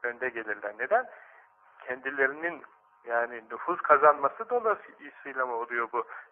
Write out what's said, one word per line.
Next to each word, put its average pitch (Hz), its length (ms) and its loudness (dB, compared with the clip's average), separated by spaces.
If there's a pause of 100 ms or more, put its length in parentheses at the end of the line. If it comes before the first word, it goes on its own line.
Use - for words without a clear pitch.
önde 123 260 -4
gelirler. 104 500 -6
Neden? 220 300 0 (720)
Kendilerinin, 135 840 -2 (420)
yani 117 460 -2
nüfuz 170 300 -4
kazanması 147 680 6
dolayısıyla 147 960 -4
mı 123 80 -4
oluyor 117 380 -2
bu? 120 160 -2 (240)